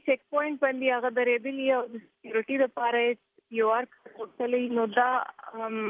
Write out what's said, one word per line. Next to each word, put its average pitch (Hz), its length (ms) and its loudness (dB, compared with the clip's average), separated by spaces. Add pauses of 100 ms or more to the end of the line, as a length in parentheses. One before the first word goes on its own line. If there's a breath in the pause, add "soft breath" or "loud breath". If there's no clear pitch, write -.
چیک 262 160 2 (100)
پوینټ 294 280 0
باندې 262 380 2
هغه 240 120 0
درېدلي 247 640 0
او 247 120 0
د 226 160 -14
سیکیورټي 226 520 -4 (100)
دپاره 240 420 0
یې 240 60 2 (360)
کیو 226 220 2
آر 233 120 2
کوډ - 380 -16
وتلی، 247 480 -2
نو 233 160 0
دا، 240 240 2 (440)
ام، 226 220 -6 (140)